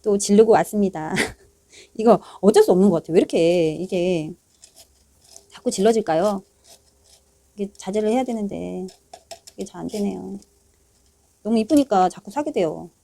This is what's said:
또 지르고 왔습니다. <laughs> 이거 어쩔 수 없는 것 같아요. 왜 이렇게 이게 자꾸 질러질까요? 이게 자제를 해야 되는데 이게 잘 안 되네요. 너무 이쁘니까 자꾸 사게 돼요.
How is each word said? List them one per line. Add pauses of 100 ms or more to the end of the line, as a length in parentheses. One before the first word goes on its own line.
또
지르고
왔습니다.
<laughs>
이거 (200)
어쩔
수
없는
것
같아요.
왜
이렇게
이게 (1160)
자꾸
질러질까요? (1120)
이게
자제를
해야
되는데 (680)
이게
잘
안
되네요. (1040)
너무
이쁘니까
자꾸
사게
돼요. (140)